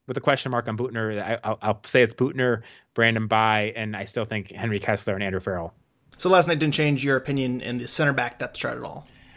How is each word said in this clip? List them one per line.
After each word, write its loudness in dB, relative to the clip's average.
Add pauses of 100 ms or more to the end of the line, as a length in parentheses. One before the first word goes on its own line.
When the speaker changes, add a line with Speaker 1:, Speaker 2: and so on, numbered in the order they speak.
Speaker 1:
with -6
a -6
question 0
mark -2
on -2
Butner. -4
I, -2
I'll, -2
I'll -2
say 4
it's 4
Butner, 0 (320)
Brandon 2
Bye, 2
and -6
I -8
still -4
think -6
Henry -2
Kessler -2
and -4
Andrew -2
Farrell. -6 (420)
Speaker 2:
So -2
last 6
night 2
didn't 2
change 2
your 2
opinion -2
in -4
the -8
center 2
back -2
depth -8
chart -6
at -10
all? -12 (280)